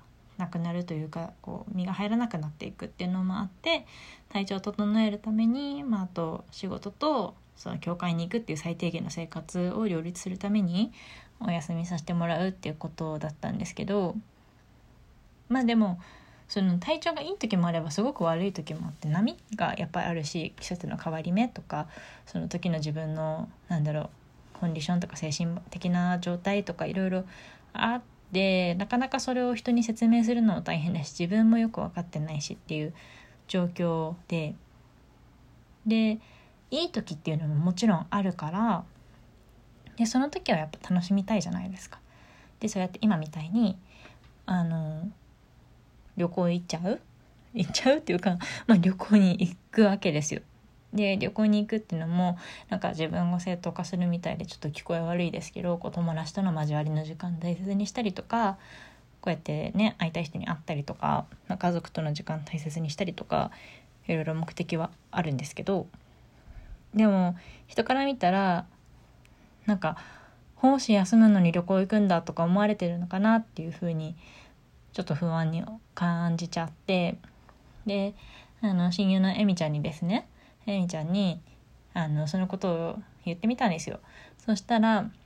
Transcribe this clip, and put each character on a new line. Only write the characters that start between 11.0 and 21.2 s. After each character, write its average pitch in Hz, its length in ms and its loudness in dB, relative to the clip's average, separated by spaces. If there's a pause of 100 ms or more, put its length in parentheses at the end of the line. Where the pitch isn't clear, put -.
お 214 100 -2
休 170 220 -2
み 165 120 -2
さ 175 140 -4
せ 147 60 -8
て 180 100 -4
も 170 120 0
ら 170 180 0
う 190 40 0
っ 190 40 -2
て - 160 -10
い 151 40 -4
う 156 60 -10
こ 165 100 -8
と 156 300 -6
だ 156 100 -6
っ 151 100 -8
た - 120 -6
ん - 80 -4
で - 80 -6
す - 80 -12
け - 100 -6
ど、 196 320 0 (1300)
ま 254 100 2
あ、 247 40 2
で 233 100 4
も、 190 260 2 (480)
そ 202 140 -2
の 180 160 2
体 311 220 -2
調 330 120 0
が 311 100 -8
い 311 80 -8
い 403 80 -6
時 220 180 0
も 175 100 4
あ 170 60 0
れ 165 80 -2
ば 160 100 -6
す 170 120 -2
ご 269 100 0
く - 100 -6
悪 165 220 2
い 196 80 -2
時 160 200 -10
も 165 140 -8
あ - 40 -8
っ - 20 -10
て、 - 160 -6
波 208 280 2 (200)
が 175 200 -2
や 170 100 -4
っ - 40 -12
ぱ 175 120 -2
り - 40 -4
あ 170 80 -2
る 160 100 -4
し、 156 360 -6
季 - 60 -12
節 175 200 -8
の - 100 -6
変 - 160 -6
わ 160 80 -6